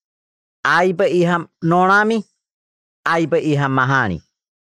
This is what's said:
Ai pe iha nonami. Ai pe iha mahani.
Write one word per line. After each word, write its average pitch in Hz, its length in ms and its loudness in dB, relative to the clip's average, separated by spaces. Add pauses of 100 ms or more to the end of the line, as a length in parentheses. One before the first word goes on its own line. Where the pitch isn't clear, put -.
(640)
Ai 175 300 0
pe 190 140 0
iha 175 300 0 (240)
nonami. 196 600 2 (800)
Ai 165 220 0
pe 160 120 0
iha 143 300 0
mahani. 131 540 -2 (580)